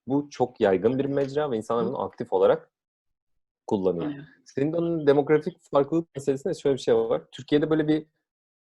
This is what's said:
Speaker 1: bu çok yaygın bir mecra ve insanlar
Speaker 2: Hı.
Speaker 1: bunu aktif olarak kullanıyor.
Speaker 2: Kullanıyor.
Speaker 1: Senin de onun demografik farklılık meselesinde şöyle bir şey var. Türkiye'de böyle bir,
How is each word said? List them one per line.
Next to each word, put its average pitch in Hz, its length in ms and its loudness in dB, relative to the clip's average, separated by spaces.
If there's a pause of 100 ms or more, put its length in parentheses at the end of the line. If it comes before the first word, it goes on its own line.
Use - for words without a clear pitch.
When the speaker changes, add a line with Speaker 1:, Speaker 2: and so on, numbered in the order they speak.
Speaker 1:
bu 143 220 -2
çok - 320 -2
yaygın 101 380 2
bir 135 60 -2
mecra 139 460 -2
ve 113 60 -2
insanlar 117 280 -2
Speaker 2:
Hı. - 40 -4
Speaker 1:
bunu 131 120 -6
aktif 98 320 -8
olarak 101 380 2 (960)
kullanıyor. 92 380 -2
Speaker 2:
Kullanıyor. 139 200 -10 (200)
Speaker 1:
Senin 147 280 -4
de 170 40 -2
onun 170 300 -2
demografik 147 500 2 (140)
farklılık 143 440 0
meselesinde 139 380 -4
şöyle 139 220 0
bir 123 60 -8
şey 123 140 2
var. 113 260 0 (100)
Türkiye'de 147 380 0
böyle 156 180 0
bir, 151 180 0 (720)